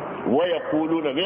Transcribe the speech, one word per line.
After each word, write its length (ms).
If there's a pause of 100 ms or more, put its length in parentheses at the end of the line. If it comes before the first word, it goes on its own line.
(240)
ويقولون 800 (200)